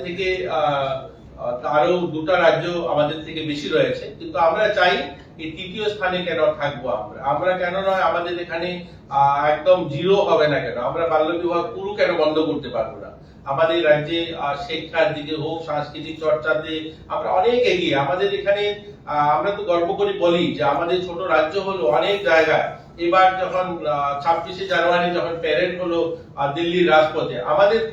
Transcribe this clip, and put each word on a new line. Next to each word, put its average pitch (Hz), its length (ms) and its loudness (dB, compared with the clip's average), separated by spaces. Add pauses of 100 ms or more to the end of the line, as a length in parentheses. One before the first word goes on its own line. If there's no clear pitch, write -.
থেকে, 185 460 -4
আহ, 139 580 0 (300)
আহ, - 280 -6
আরো 175 320 4
দুটা 170 420 0
রাজ্য 170 480 2
আমাদের 151 380 0
থেকে 160 160 -8
বেশি 147 280 -6
রয়েছে, - 500 0
কিন্তু 170 180 -8
আমরা 208 300 2
চাই 180 300 4 (400)
এই 160 140 -10
তৃতীয় 208 380 -6
স্থানে 190 280 -2
কেন 160 360 0
থাকবো 143 360 -4
আমরা, - 340 -6
আমরা 170 340 0
কেন 180 160 -2
নয় 190 280 0
আমাদের 175 380 0
এখানে, 175 460 -6 (240)
আহ, 139 360 2
একদম 151 440 4
জিরো 170 260 2
হবে 160 320 4
না 143 120 2
কেন, - 180 -6
আমরা 165 300 -2
বাল্য 160 260 2
বিবাহ 170 300 0 (120)
পুরো 196 180 -6
কেন 175 240 2
বন্ধ 156 220 2
করতে 143 300 -2
পারবো 110 300 -6
না? - 120 -14 (340)
আমাদের 160 400 2
রাজ্যে, 160 540 2
আহ, 139 160 -2 (120)
শিক্ষার 156 460 0
দিকে 147 220 -6
হোক, 156 300 -6
সাংস্কৃতিক 151 540 -8
চর্চাতে 156 720 -2 (160)
আমরা 156 220 -4
অনেক 185 240 2
এগিয়ে। 180 420 2
আমাদের 185 380 0
এখানে, 202 500 -2 (220)
আহ, 147 240 0
আমরা 175 220 2
তো 202 120 -6
গর্ব 170 300 0
করে 202 200 0
বলি 175 420 2
যে 147 80 -2
আমাদের 175 420 0
ছোট 175 160 -8
রাজ্য 160 360 0
হলো 190 280 -2
অনেক 180 380 2
জায়গায়। 160 540 2 (200)
এবার 185 440 4
যখন, 180 460 -2
আহ, 143 340 -2
ছাব্বিশে 180 460 -2
জানুয়ারি 175 480 2
যখন 165 260 -2
প্যারেড 180 400 0
হলো, 170 360 -2 (180)
আহ, 139 180 -2
দিল্লির 170 360 2
রাজপথে, - 520 2
আমাদের 202 520 4